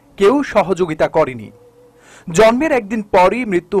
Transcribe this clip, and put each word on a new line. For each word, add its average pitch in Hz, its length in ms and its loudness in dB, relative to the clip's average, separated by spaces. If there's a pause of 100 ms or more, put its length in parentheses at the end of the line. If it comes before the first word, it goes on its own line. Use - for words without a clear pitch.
(180)
কেউ 202 160 4 (180)
সহযোগিতা 165 540 -2 (100)
করেনি। 127 320 -2 (800)
জন্মের 226 440 2
একদিন 220 280 -4 (140)
পরই 190 280 2 (100)
মৃত্যু 175 280 -2